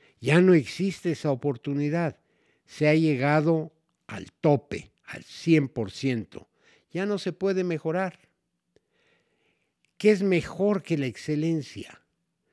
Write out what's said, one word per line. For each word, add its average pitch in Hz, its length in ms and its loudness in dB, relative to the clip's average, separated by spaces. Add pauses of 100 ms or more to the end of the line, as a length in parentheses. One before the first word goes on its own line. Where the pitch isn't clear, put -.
(200)
ya 151 220 4
no 185 120 8
existe 170 580 0
esa 151 200 -2
oportunidad. 143 880 -4 (460)
Se - 220 -2
ha 151 80 6
llegado 156 800 2 (340)
al - 240 -14
tope, - 600 0 (120)
al - 200 -18
cien 156 440 0
por 107 240 -6
ciento. - 580 -6 (400)
Ya 185 160 -6
no 208 140 -4
se 175 120 -8
puede 185 320 -2
mejorar. 170 540 -4 (1800)
¿Qué 208 120 4
es 202 140 4
mejor 190 580 0
que 165 160 -2
la 139 80 -2
excelencia? 151 960 -6 (520)